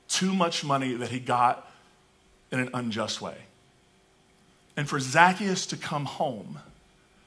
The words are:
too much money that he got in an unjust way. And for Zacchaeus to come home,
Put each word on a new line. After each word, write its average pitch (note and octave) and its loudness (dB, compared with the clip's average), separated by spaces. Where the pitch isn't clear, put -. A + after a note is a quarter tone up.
too F#3+ 0
much E3+ 0
money C3+ 0
that A#2 -6
he B2 -4
got B2 2
in C3 -2
an B2+ -2
unjust A2+ -4
way. E2+ -10
And C#3+ -4
for D3+ -2
Zacchaeus F3+ 4
to D3+ -6
come D3 -4
home, B2 -6